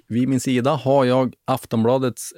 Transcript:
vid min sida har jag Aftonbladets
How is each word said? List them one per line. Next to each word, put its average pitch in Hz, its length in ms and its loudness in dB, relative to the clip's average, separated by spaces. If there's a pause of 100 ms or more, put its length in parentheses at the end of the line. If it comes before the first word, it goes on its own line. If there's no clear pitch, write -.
vid 123 200 -2
min 131 120 0
sida 127 300 0
har 139 340 2
jag 127 300 0 (100)
Aftonbladets 123 920 -2